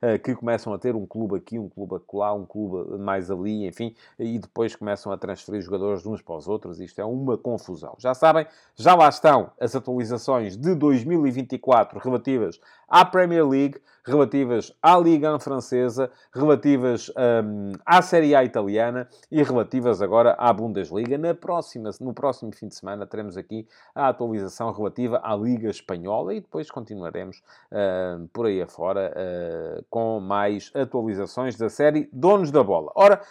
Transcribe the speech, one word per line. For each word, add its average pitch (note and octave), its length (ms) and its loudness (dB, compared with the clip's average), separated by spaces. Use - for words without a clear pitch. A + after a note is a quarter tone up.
eh, A2+ 160 0
que B2+ 180 -4
começam A#2 380 -4
a G2 60 -8
ter B2 180 -4
um G2+ 100 -8
clube G#2 300 -6
aqui, A2+ 220 -10
um G#2 100 -10
clube F#2+ 280 -12
acolá, G2+ 360 -6
um G2+ 140 -8
clube G2 520 -8
mais G2 320 -6
ali, G2+ 360 -4
enfim, A2+ 280 -10
e A#2 200 -4
depois A2 360 -6
começam G2+ 380 -8
a F#2 60 -8
transferir G2 420 -10
jogadores F#2+ 420 -6
de G2 60 -12
uns G#2+ 140 -10
para E2+ 140 -12
os D2+ 120 -14
outros. F#2 320 -8
Isto F#2 200 -14
é G2+ 40 -6
uma B2+ 320 -4
confusão. F#2 600 -10
Já B2+ 160 -2
sabem, D#3+ 320 4
já D#3+ 200 6
lá F3+ 160 8
estão C#3 400 4
as B2+ 160 -4
atualizações A#2+ 800 -4
de D#3+ 180 0
dois C#3 300 2
mil D#3+ 220 0
e C3+ 40 2
vinte B2 220 -6
e B2+ 60 -6
quatro A2+ 400 2
relativas A#2 600 -2
à F3 160 8
Premier E3+ 420 2
League, C#3 320 0
relativas B2+ 800 0
à F3 160 8
Liga D#3 400 4
Francesa, B2+ 720 -2
relativas, B2+ 800 2
hum, G#2+ 600 0
à F3 160 8
Série E3 340 2
A C3+ 80 6
italiana A#2 640 -2
e D#3 120 2
relativas A#2+ 580 0
agora A2 380 4
à A#2+ 120 4
Bundesliga. G#2+ 680 -4
Na E3+ 160 -2
próxima, D#3 560 -8
no B2+ 140 -10
próximo B2 400 -6
fim A2 140 -16
de - 60 -18
semana G2 320 -12
teremos G#2 300 -10
aqui A2 320 -12
a C#3+ 140 0
atualização A2+ 640 -4
relativa G#2+ 500 -4
à G#2+ 140 -4
Liga A2+ 320 -2
Espanhola G2+ 640 -6
e A3 80 -8
depois D#3 300 -10
continuaremos, F#2 720 -12
hum, F#2 640 -4
por A#2 140 -4
aí G2 160 0
afora, F2+ 520 -4
hum, E2+ 760 -8
com A2+ 300 -2
mais G2+ 540 -2
atualizações A2+ 840 -4
da A2+ 100 -2
série D3 420 0
Donos F3 400 2
da C#3+ 140 6
Bola. E2+ 300 -2
Ora, G3 260 8